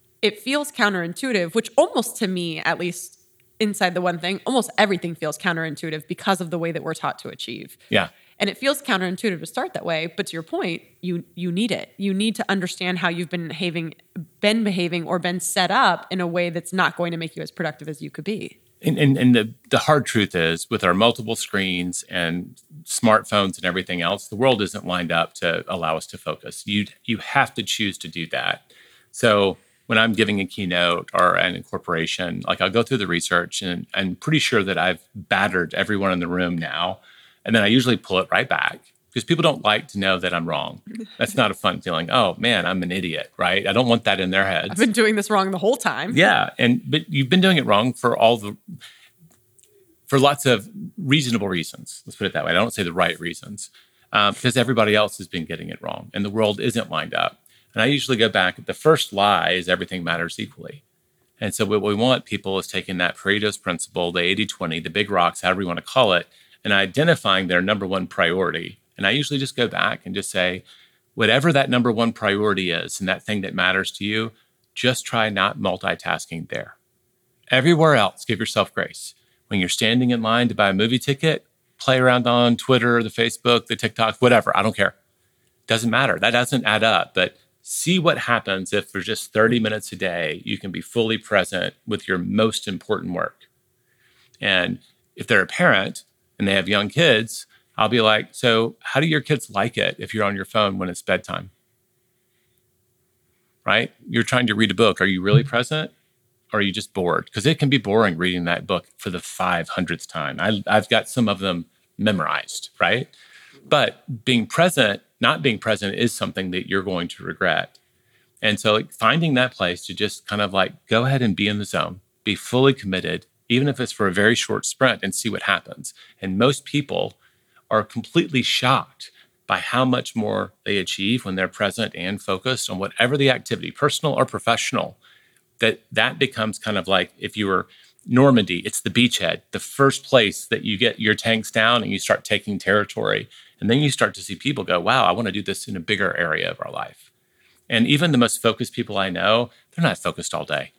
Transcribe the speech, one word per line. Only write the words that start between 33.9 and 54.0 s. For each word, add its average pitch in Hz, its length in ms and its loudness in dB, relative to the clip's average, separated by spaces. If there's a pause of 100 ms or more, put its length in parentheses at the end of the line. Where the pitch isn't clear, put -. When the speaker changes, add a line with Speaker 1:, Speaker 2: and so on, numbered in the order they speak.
Speaker 2:
I'm 95 220 -4
pretty 151 240 -2
sure 107 240 0
that 92 140 -2
I've 87 240 0 (120)
battered 92 600 0
everyone 98 400 0
in 90 60 0
the 87 80 -2
room 87 300 -2
now. 80 420 -4 (440)
And 107 120 -2
then 110 80 4
I 101 40 4
usually 120 300 4
pull 92 220 -2
it 90 120 -2
right 110 160 2
back - 320 -2 (300)
because 147 140 -4
people 165 180 0
don't 151 220 2
like 107 240 0
to - 100 -10
know 95 220 2
that 90 140 -2
I'm 82 140 -2
wrong. 76 340 -4 (180)
Speaker 1:
<laughs> 220 180 -16
Speaker 2:
That's 110 180 -2
not 113 140 4
a 95 60 -4
fun - 260 -2
feeling. 82 300 -4
"Oh 104 260 2
man, 107 300 0
I'm 92 160 -2
an 87 80 -4
idiot," 87 460 -6
right? 95 280 0
I 98 80 2
don't 123 140 2
want 117 160 2
that 98 160 2
in 92 100 -2
their 98 160 2
heads. 92 260 -2
Speaker 1:
I've 170 60 -6
been 226 140 4
doing 220 240 2
this 202 160 -4
wrong 190 180 2
the 196 80 -4
whole 220 200 0
time. 156 380 -4
Speaker 2:
Yeah. 160 440 4
And, 123 260 4
but 151 260 -2
you've 135 180 0
been 185 120 4
doing 185 160 6
it 131 80 0
wrong 113 280 2
for 120 220 0
all 117 220 6
the, 104 180 -10 (1500)
for 139 120 2
lots 139 260 4
of 113 240 4 (280)
reasonable 127 500 0
reasons. - 580 -6
Let's - 120 -18
put 101 100 -2
it - 60 -6
that 76 120 -4
way. 85 60 -2
I - 40 0
don't 110 180 2
say 104 100 -4
the 85 100 -4
right 87 260 0
reasons, 85 500 -12 (420)